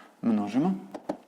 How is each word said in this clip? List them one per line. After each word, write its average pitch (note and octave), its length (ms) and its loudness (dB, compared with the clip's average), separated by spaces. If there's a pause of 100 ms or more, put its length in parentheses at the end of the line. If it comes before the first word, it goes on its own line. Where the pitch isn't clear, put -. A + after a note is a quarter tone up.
(220)
Множимо. A2+ 520 2 (540)